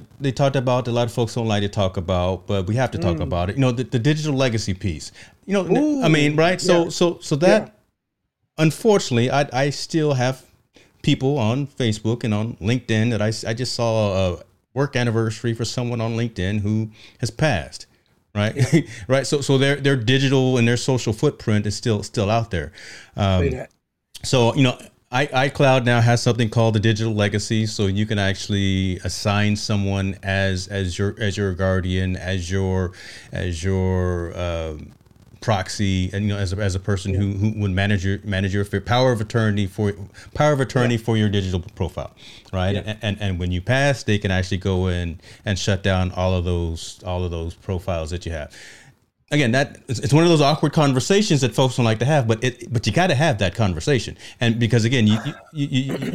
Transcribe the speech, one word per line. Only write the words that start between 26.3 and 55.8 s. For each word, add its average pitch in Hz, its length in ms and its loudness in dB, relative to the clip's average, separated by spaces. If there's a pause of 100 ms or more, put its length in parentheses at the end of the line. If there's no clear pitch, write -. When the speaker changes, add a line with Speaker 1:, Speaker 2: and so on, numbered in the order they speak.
Speaker 1:
called 113 260 2
the 107 40 4
digital 113 340 2
legacy, 104 520 0
so 107 220 -2
you 98 180 0
can 110 120 -2
actually 95 840 0
assign 104 540 0
someone 98 640 -2
as, 95 460 -2
as 98 280 -4
your, 101 220 -2
as 101 160 -2
your 101 180 -2
guardian, 92 600 0
as 90 340 -6
your, 92 440 -2 (400)
as 90 280 -6
your, 90 800 -2
um, 80 540 -6 (480)
proxy, 95 720 0
and, 101 120 -2
you 101 40 0
know, 104 80 -2
as 95 160 -2
a, 98 40 -4
as 98 180 -2
a 92 40 -4
person 98 340 -2
Speaker 2:
Yeah. 92 60 0
Speaker 1:
who, 101 140 0
who 104 280 0
would 101 100 0
manage 98 340 0
your, 98 180 -2
manage 98 300 -2
your 101 80 0
affair, 98 180 -4
power 127 320 2
of 110 80 0
attorney 107 480 0
for, 104 240 -2 (440)
power 151 180 4
of 135 80 0
attorney 120 340 2
Speaker 2:
Yeah. 110 60 -2
Speaker 1:
for 113 160 0
your 107 100 4
digital 95 320 0 (160)
profile, - 400 -6 (380)
right? 95 220 0
Speaker 2:
Yeah. 95 100 -4
Speaker 1:
And, 107 160 -8
and, 101 180 -2
and 95 200 -4
when 90 120 -2
you 90 80 -2
pass, 135 440 0
they 104 160 2
can 101 120 -2
actually 92 280 -2
go 92 280 0
in 87 320 -4 (240)
and 101 160 -2
shut 95 240 -2
down 92 280 2
all 92 240 0
of 87 100 -2
those, 85 580 -4
all 90 220 -4
of 85 60 -4
those 85 240 -8
profiles 85 560 -6
that 90 140 -8
you 85 60 -6
have. 76 240 -10 (760)
Again, 143 220 2
that 143 340 -2
it's, 107 120 -4
it's 120 140 0
one 160 100 8
of 175 60 6
those 160 120 6
awkward 147 320 2
conversations 151 680 2
that 123 140 0
folks 127 220 2
don't 123 80 2
like 110 140 2
to 120 60 0
have, 139 220 2
but 110 160 0
it, - 280 -6
but 113 140 -2
you 110 60 2
gotta 165 240 2
have 135 240 2
that 95 160 0
conversation. 95 640 0 (240)
And 117 180 2
because 117 240 4
again, 117 240 4
you, 107 180 4
you, 143 80 -6 (200)
you, 143 140 -4 (280)